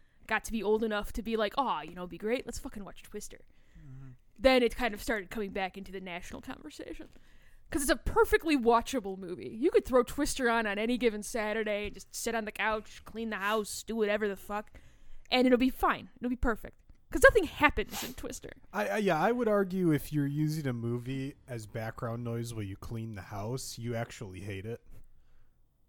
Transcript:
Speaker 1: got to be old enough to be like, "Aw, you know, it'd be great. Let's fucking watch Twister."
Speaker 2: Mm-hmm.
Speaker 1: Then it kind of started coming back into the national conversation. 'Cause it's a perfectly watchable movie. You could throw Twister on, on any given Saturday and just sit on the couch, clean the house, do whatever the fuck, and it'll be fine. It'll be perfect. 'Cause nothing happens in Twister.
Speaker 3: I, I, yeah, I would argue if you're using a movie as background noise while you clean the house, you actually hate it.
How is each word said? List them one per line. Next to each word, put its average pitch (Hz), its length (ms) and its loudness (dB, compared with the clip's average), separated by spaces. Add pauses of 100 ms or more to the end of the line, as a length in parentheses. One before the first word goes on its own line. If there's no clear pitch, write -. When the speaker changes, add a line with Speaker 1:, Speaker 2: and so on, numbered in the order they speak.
(280)
Speaker 1:
got 220 160 0
to - 80 -8
be 220 100 -2
old 214 220 4
enough 214 300 -2
to 247 80 -4
be 220 140 -2
like, 214 220 0
"Aw, 208 220 0
you 165 160 -12
know, 180 60 -10
it'd 180 80 -8
be 165 80 -12
great. 220 280 -2
Let's - 140 -8
fucking 214 240 -10
watch - 180 -14
Twister." - 360 -14 (380)
Speaker 2:
Mm-hmm. 135 340 -16 (280)
Speaker 1:
Then 254 240 8
it 226 140 2
kind 233 180 0
of 202 80 -10
started 214 280 -2
coming 202 200 -6
back 190 260 -4
into 196 140 -12
the 190 100 -10
national 185 420 -10
conversation. 311 680 -14 (640)
'Cause 302 120 0
it's 247 80 2
a 311 60 2
perfectly 392 600 4
watchable 226 580 2
movie. 175 320 -10 (120)
You 320 100 4
could 427 140 6
throw 247 180 6
Twister 262 480 0
on, 226 160 2
on 202 120 -2
any 233 200 0
given 208 240 2
Saturday 208 640 -2
and 202 80 -8
just - 200 -18
sit 233 200 -4
on 226 100 -2
the 208 80 -8
couch, 214 520 -2
clean 220 260 -6
the 208 60 -4
house, 208 480 -2
do 226 100 -6
whatever 214 320 2
the 196 100 -2
fuck, 208 360 -8 (580)
and 254 160 6
it'll 247 120 8
be 262 120 4
fine. 226 380 0 (100)
It'll 247 120 -4
be 247 60 -2
perfect. - 380 -2 (380)
'Cause 320 100 0
nothing 480 220 10
happens - 600 0
in - 100 -8
Twister. - 360 -10 (220)
Speaker 3:
I, 202 160 -2
I, 196 100 -2
yeah, 185 220 4
I 208 120 6
would 240 160 2
argue 190 440 4
if 147 200 0
you're 147 160 2
using 151 380 0
a 127 60 2
movie 120 600 -4 (140)
as 113 180 -8
background 113 580 -6
noise 117 300 -4
while 110 100 -4
you 98 120 -8
clean 113 400 -8
the 95 60 -10
house, 110 560 -8
you 117 180 -4
actually 101 440 -8
hate 95 260 -8
it. 117 140 -8 (1080)